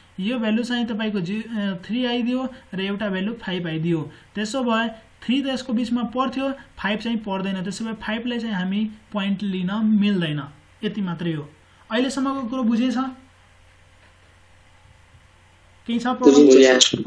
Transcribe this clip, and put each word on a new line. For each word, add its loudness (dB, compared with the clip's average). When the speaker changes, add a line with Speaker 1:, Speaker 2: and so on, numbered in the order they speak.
Speaker 1:
यो -2
value 0
चाहिँ -2
तपाईँको -2
जि-, -6
अ, -2
थ्री -2
आइदियो -2
र -4
एउटा -4
value -2
five -6
आइदियो। -2
त्यसो -4
भए 0
थ्री 0
त -4
यसको -4
बिचमा 0
पर्थ्यो, -2
फाइभ -2
चाहिँ -2
पर्दैन। -4
त्यसो -6
भए -6
फाइभलाई -6
चाहिँ -4
हामी -2
point -2
लिन -2
मिल्दैन। 2
यति -4
मात्रै -4
हो। -6
अहिलेसम्मको -2
कुरो -4
बुझेछ? 0
केही -2
छ -4
problem? 8
Speaker 2:
बुझेँ। 8